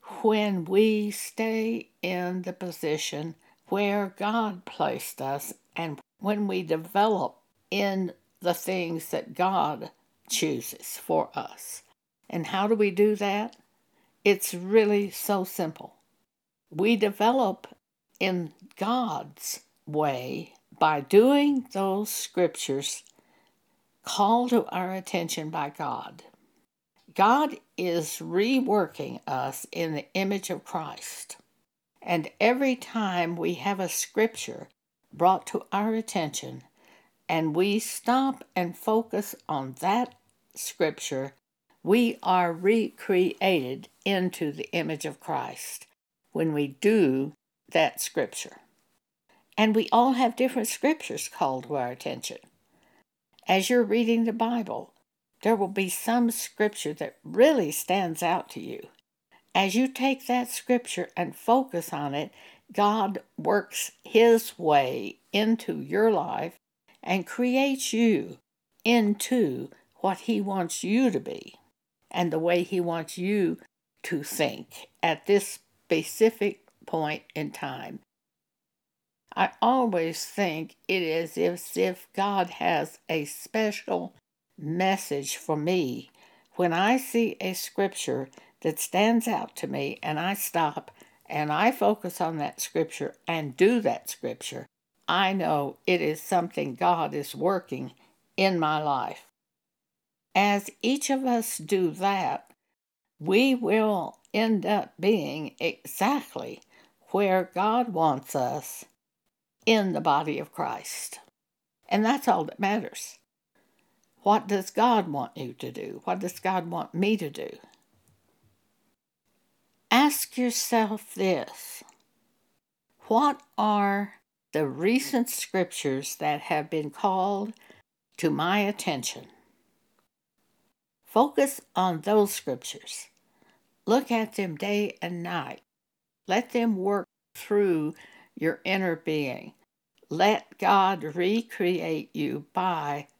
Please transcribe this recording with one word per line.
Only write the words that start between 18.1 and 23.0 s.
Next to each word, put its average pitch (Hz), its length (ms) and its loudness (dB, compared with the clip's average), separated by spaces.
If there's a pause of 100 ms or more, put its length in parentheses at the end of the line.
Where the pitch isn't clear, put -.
in 180 360 -2 (220)
God's 190 840 -4 (260)
way 147 680 -2 (220)
by 156 240 4
doing 269 720 6
those 196 380 -2
scriptures - 920 -2 (960)